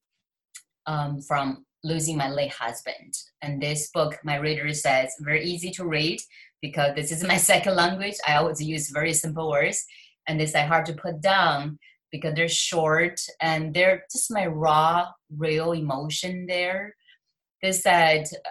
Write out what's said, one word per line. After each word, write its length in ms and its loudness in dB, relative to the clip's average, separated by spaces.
um, 360 -4
from 420 -2
losing 320 -2
my 120 0
late 240 -2
husband. 640 -10
And 220 -6
this 320 -4
book, 300 0
my 120 -2
reader 380 -2
says, 460 2
very 240 -2
easy 280 -6
to 140 -6
read 340 -2
because 340 0
this 180 -4
is 120 -4
my 120 2
<laughs> 160 4
second 240 4
language. 400 0
I 100 4
always 260 2
use 280 -4
very 240 -2
simple 360 -2
words. 340 0
And 120 -2
they 80 0
say 200 2
hard 200 4
to 60 -6
put 300 -8
down 560 2
because 240 -6
they're 140 2
short 680 2
and 320 0
they're 400 4
just 180 -4
my 160 0
raw, 600 4
real 380 0
emotion 760 -4
there. 480 -2
They 100 2
said, 520 4